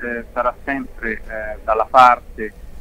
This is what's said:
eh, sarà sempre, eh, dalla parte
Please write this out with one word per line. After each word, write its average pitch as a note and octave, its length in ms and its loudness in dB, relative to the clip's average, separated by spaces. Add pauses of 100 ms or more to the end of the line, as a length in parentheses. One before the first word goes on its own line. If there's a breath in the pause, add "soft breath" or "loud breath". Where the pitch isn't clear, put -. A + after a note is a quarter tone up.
eh, A#2+ 320 -10
sarà B2 220 -4 (100)
sempre, B2+ 480 -8
eh, G#2+ 520 -12
dalla A2 260 0
parte B2 640 4 (280)